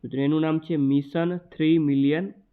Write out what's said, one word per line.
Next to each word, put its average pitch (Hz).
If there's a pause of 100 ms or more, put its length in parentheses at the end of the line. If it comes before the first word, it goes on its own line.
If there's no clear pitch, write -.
(100)
તો 131
એનું 147
નામ 160
છે 160
મિશન 143
થ્રી 165
મિલિયન 147 (220)